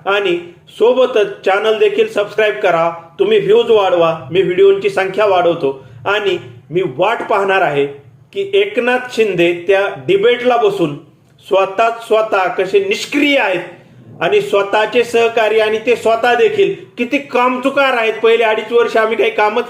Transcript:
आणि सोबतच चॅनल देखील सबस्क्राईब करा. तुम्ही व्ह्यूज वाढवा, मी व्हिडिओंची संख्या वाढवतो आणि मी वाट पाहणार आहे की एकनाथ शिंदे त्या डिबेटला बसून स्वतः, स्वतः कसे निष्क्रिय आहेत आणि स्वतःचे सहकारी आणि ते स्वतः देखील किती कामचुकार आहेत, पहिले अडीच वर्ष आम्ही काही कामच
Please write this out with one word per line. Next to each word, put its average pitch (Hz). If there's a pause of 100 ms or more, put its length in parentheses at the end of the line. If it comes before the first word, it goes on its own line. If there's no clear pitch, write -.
आणि 190 (400)
सोबतच 226
चॅनल 214
देखील 208
सबस्क्राईब 208
करा. 170 (280)
तुम्ही 214
व्ह्यूज 226
वाढवा, 175 (140)
मी 185
व्हिडिओंची 196
संख्या 190
वाढवतो 170 (200)
आणि 196 (320)
मी 175 (140)
वाट 208 (120)
पाहणार 196
आहे 143 (460)
की 196
एकनाथ 240 (140)
शिंदे 175
त्या 196 (180)
डिबेटला 240
बसून 170 (500)
स्वतः, 190
स्वतः 214
कसे 190
निष्क्रिय 277
आहेत 190 (600)
आणि 170
स्वतःचे 214
सहकारी 226
आणि 214
ते 240
स्वतः 226
देखील 202 (240)
किती 247
कामचुकार 254
आहेत, 220
पहिले 226
अडीच 220
वर्ष 233
आम्ही 220
काही 226
कामच 214